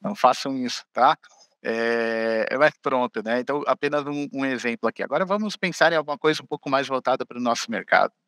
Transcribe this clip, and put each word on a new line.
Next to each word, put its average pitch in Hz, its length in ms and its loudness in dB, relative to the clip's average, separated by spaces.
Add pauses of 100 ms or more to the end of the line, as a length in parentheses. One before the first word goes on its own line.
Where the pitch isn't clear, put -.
não 101 140 -6
façam 131 420 2
isso, 123 260 -6 (100)
tá? 135 240 4 (460)
É, 113 960 0
mas 147 240 4
pronto, 123 420 -2
né? 117 160 0
Então, 139 260 -4
apenas 143 400 0
um, 143 260 -6
um 135 140 -4
exemplo 120 420 -2
aqui. 113 140 -4
Agora 156 240 -2
vamos 202 320 -2
pensar 170 340 2
em 165 40 2
alguma 147 220 -2
coisa 156 240 0
um 147 40 -16
pouco 147 240 -8
mais 135 180 2
voltada 131 380 -2
para 123 120 -12
o 123 40 -6
nosso 117 280 0
mercado, 95 440 2 (140)